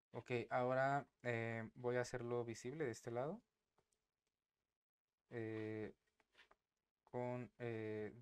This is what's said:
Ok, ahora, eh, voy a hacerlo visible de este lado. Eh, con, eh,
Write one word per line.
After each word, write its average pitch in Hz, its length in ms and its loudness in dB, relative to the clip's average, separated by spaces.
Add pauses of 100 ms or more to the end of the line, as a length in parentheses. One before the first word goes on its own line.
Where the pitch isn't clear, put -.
(120)
Ok, 123 200 -4 (180)
ahora, 131 560 4 (180)
eh, 117 520 0
voy 123 220 2
a 123 40 4
hacerlo 120 440 0
visible 143 400 -4
de 117 60 2
este - 200 -6
lado. 139 300 -2 (1900)
Eh, 110 640 -4 (1120)
con, 123 560 -2
eh, 110 640 -2